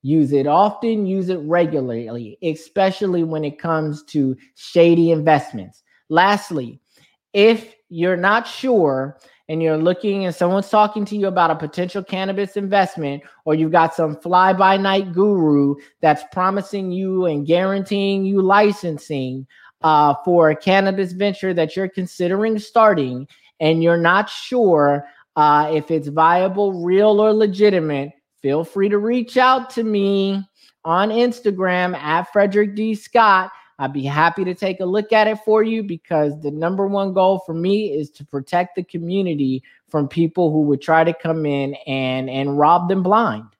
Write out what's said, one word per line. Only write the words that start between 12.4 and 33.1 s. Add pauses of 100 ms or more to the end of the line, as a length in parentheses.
investment, (220)
or
you've
got
some
fly-by-night
guru (240)
that's
promising
you
and
guaranteeing
you
licensing, (360)
uh, (100)
for
a
cannabis
venture
that
you're
considering
starting, (340)
and
you're
not
sure, (300)
uh,
if
it's
viable,
real,
or
legitimate, (320)
feel
free
to
reach
out
to
me (420)
on
Instagram
at
Frederick
D
Scott. (260)